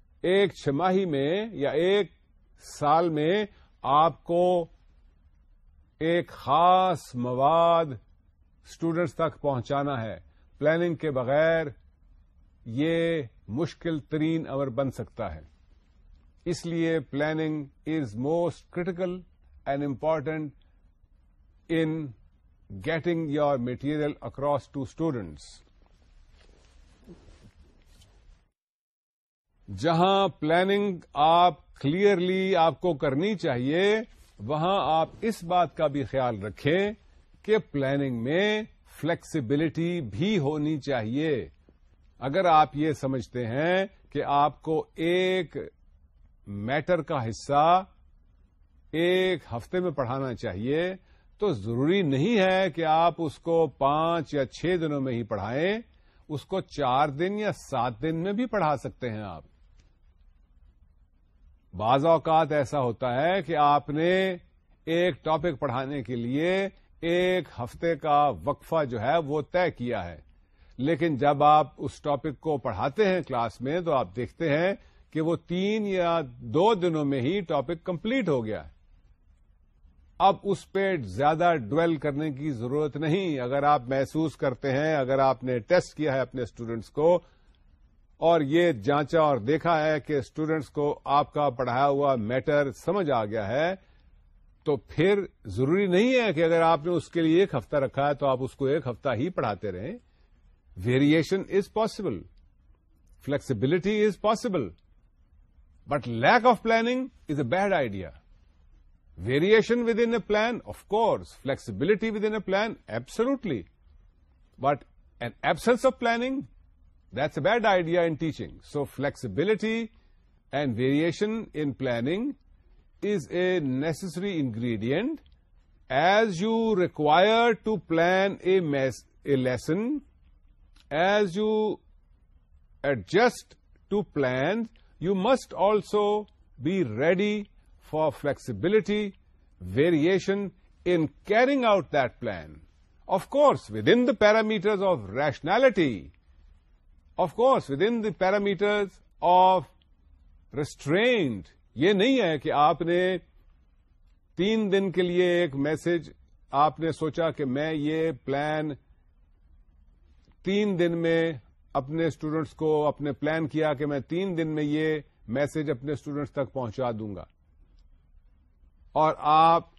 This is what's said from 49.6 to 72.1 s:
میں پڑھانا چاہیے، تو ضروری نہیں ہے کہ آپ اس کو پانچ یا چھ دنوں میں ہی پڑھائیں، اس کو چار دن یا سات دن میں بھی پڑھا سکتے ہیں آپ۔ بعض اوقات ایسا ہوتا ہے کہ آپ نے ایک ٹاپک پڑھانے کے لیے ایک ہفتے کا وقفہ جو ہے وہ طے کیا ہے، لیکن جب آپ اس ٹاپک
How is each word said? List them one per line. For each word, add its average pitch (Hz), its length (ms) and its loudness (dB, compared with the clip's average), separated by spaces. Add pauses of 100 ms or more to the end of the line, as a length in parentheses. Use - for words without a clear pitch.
میں 180 100 -2
پڑھانا 131 440 -4
چاہیے، 123 600 -4 (440)
تو 208 140 0
ضروری 127 500 0
نہیں 160 360 2
ہے 185 320 2
کہ 165 140 -4
آپ 160 340 4
اس 165 200 -6
کو 165 280 2
پانچ 156 680 0
یا 139 120 0
چھ 175 340 -2
دنوں 147 200 -2
میں 131 120 -4
ہی 117 100 -4
پڑھائیں، 120 560 -4 (500)
اس 147 160 -8
کو 190 160 -6
چار 139 480 0
دن 180 300 -4
یا 208 140 -2
سات 120 500 -4
دن 160 140 -4
میں 180 160 -4
بھی 240 140 -2
پڑھا 165 300 0
سکتے 123 340 -10
ہیں 107 120 -8
آپ۔ 85 220 -12 (2250)
بعض 123 320 2
اوقات 160 460 4
ایسا 147 280 0
ہوتا 123 420 -2
ہے 180 200 0
کہ 151 140 -4
آپ 147 340 4
نے 180 460 0 (480)
ایک 170 400 -2
ٹاپک 156 340 -2
پڑھانے 135 440 -4
کے 123 140 -8
لیے 160 520 -2 (320)
ایک 180 480 0 (100)
ہفتے 165 380 -4
کا 147 360 2 (120)
وقفہ 147 400 -2
جو 120 160 -6
ہے 143 180 2
وہ 147 240 -2
طے 180 280 0
کیا 117 340 -6
ہے، 85 160 -14 (560)
لیکن 151 400 0
جب 143 260 2
آپ 151 360 6
اس - 220 -10
ٹاپک 147 400 -4